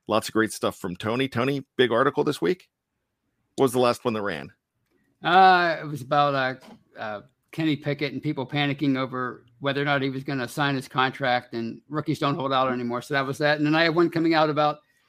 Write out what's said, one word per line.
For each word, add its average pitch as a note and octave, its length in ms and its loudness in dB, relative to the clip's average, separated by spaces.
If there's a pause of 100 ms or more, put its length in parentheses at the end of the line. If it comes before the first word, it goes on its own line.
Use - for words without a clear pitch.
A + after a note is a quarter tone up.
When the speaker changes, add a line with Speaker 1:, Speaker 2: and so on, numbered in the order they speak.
Speaker 1:
Lots G#2+ 200 0
of - 60 -12
great A2 180 2
stuff - 240 -4
from F2+ 200 -8
Tony. B2 340 -4
Tony, C3+ 340 -2 (140)
big B2 140 4
article C3 320 2
this C#3+ 180 -2
week. F3+ 260 0 (880)
What C3+ 100 2
was B2 80 2
the B2+ 60 0
last A#2+ 240 2
one A2+ 120 0
that G#2+ 60 -4
ran? E2+ 300 -6 (720)
Speaker 2:
Uh, F3 560 6
it D3+ 60 -10
was D3 160 -8
about, C#3+ 340 2
uh, - 640 -6
uh, G#2+ 220 -8 (320)
Kenny D#3 240 0
Pickett C#3+ 340 -4
and C3+ 100 -10
people C#3+ 240 -4
panicking C#3+ 520 0
over B2+ 480 -6 (160)
whether C#3 200 -2
or C#3 40 0
not C#3+ 160 0
he C#3 80 -2
was C3+ 160 -8
gonna C3+ 200 -4
sign C#3 300 -2
his B2+ 140 -6
contract, C3 640 -2
and A2+ 340 -6
rookies D3+ 320 -4
don't C#3 160 0
hold C3+ 160 -2
out C3 180 2
anymore. B2 320 -4
So - 120 -8
that C#3 120 0
was C3+ 120 -6
that. D3+ 200 2
And D3+ 80 0
then D3+ 100 2
I D#3+ 80 4
have E3 120 2
one E3+ 140 4
coming E3 240 0
out D#3 160 4
about D3+ 300 0 (300)